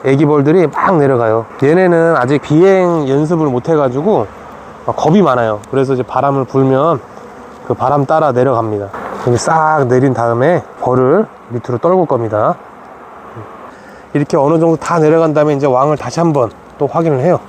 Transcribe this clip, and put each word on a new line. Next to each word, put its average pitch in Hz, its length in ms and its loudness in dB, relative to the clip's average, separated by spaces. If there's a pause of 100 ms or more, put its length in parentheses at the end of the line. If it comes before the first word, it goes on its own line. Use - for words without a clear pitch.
애기 139 220 2
벌들이 151 420 4
막 175 300 0
내려가요. 117 480 2 (160)
얘네는 165 560 2
아직 131 240 0
비행 175 680 2
연습을 156 380 0
못 123 240 -2
해가지고 147 560 0 (600)
겁이 156 340 2
많아요. 120 380 0 (100)
그래서 135 240 0
이제 123 80 -2
바람을 135 440 -2
불면 135 540 0 (680)
그 123 80 -2
바람 135 320 -2
따라 156 240 0
내려갑니다. 117 560 -2 (360)
이렇게 123 140 0
싹 156 500 0
내린 127 260 2
다음에 117 500 0 (180)
벌을 127 460 2 (220)
밑으로 120 280 -6
떨굴 175 300 0
겁니다. 117 480 -2 (1600)
이렇게 147 240 -2
어느 151 220 2
정도 165 160 2
다 165 220 -4
내려간 160 380 2
다음에 151 180 2
이제 139 140 -2
왕을 139 300 2
다시 123 220 -8
한번 143 320 0 (280)
또 143 80 0
확인을 160 320 -2
해요. 160 280 0